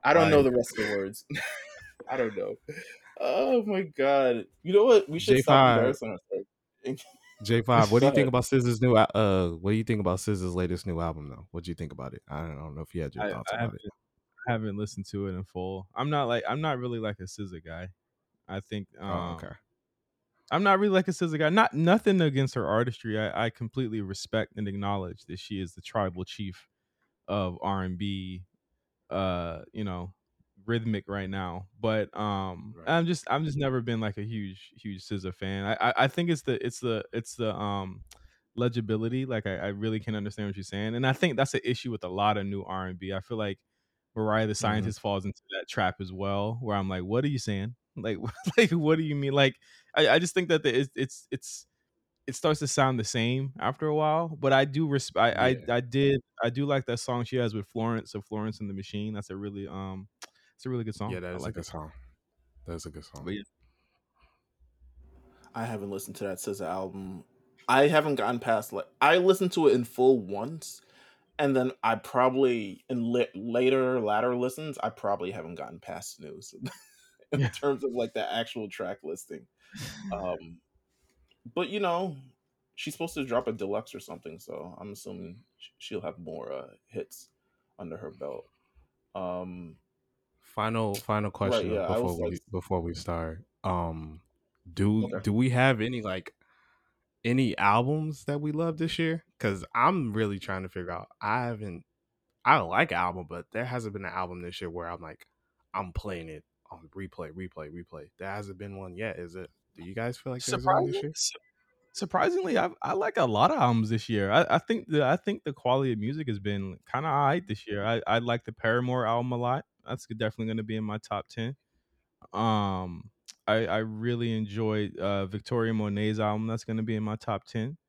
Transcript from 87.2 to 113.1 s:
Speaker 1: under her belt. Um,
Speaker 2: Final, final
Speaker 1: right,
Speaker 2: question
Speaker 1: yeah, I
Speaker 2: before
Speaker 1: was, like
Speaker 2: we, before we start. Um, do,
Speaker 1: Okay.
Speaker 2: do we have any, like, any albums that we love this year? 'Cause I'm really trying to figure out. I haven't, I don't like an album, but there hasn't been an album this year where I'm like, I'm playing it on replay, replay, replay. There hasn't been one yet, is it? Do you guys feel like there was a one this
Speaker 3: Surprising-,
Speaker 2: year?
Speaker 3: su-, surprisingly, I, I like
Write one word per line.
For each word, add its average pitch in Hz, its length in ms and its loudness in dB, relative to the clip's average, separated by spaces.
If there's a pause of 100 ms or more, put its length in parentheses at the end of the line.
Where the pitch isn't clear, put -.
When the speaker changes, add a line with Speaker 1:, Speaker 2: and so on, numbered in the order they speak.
Speaker 1:
under 80 180 -12
her 76 140 -12
belt. 69 360 -12 (680)
Um, 90 640 -8 (640)
Speaker 2:
Final, 110 580 -2
final 104 320 -2
Speaker 1:
right, - 40 -18
Speaker 2:
question 101 380 0
Speaker 1:
yeah, 101 80 0
I 87 60 -2
Speaker 2:
before 78 160 2
Speaker 1:
was, 87 160 0
like 87 120 -2
Speaker 2:
we, 90 80 -6 (120)
before 92 300 -2
we 85 120 -4
start. 82 500 -6 (200)
Um, 82 580 -4 (500)
do, 104 340 2
Speaker 1:
Okay. 95 180 -6
Speaker 2:
do 107 100 0
we 123 160 4
have 123 320 4
any, 120 200 -2
like, 92 320 -6 (920)
any 123 320 2
albums 139 680 2
that 147 160 -2
we 151 120 -4
love 160 240 -2
this 165 220 -2
year? 165 260 -2 (140)
'Cause 98 260 -2 (100)
I'm 135 380 4
really 101 260 0
trying 95 240 -6
to 92 60 -8
figure 87 220 -8
out. 90 160 -8 (120)
I 110 260 0
haven't, 104 380 -8 (600)
I 147 120 8
don't 90 120 0
like 120 220 4
an 87 60 0
album, 90 320 -2
but 85 220 -12
there 113 140 -4
hasn't 120 280 -6
been 98 120 -8
an 87 80 -6
album 90 280 -6
this 87 200 -10
year 90 80 -6
where 85 200 -8
I'm 87 120 -8
like, 78 260 -16 (460)
I'm 185 200 -4
playing 87 360 -8
it 78 160 -14 (260)
on 82 240 -20
replay, 90 360 -12
replay, 82 400 -12
replay. 85 460 -16
There 95 120 -8
hasn't 98 280 -10
been 101 200 -10
one 92 180 -12
yet, 98 240 -8
is 87 160 -12
it? 92 160 -14 (240)
Do 82 80 -16
you 92 120 -12
guys 117 220 -4
feel - 160 -10
like 127 120 -10
there - 100 -2
was - 100 -4
a - 40 2
one 370 160 4
this 359 160 -2
Speaker 3:
Surprising-, - 20 -8
Speaker 2:
year? - 120 -8
Speaker 3:
su-, - 240 -4 (540)
surprisingly, 349 640 0
I, 180 120 2 (120)
I - 120 -2
like 202 240 -2